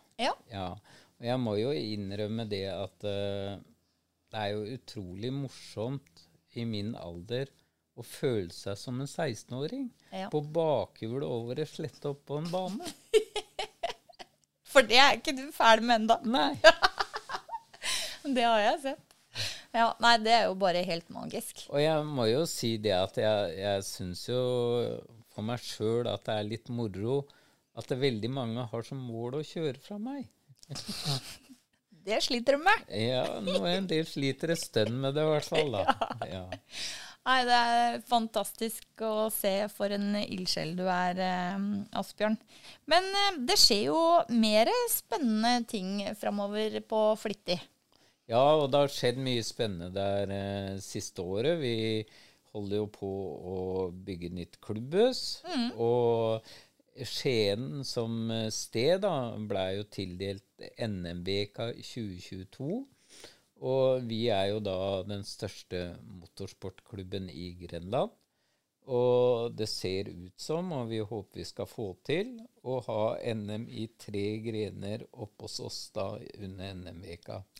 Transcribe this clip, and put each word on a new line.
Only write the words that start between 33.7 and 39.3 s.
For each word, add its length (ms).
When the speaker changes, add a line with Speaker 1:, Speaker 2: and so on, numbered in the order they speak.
Speaker 2:
en 80
del 200
sliter 440
et 80
stund 400
med 160
det 80
i 80
hvert 160
fall, 240
da. 140
Speaker 1:
<laughs> 180
Ja. 140
Speaker 2:
Ja. 200
Speaker 1:
Nei, 240
det 120
er 460
fantastisk 1000
å 240
se 240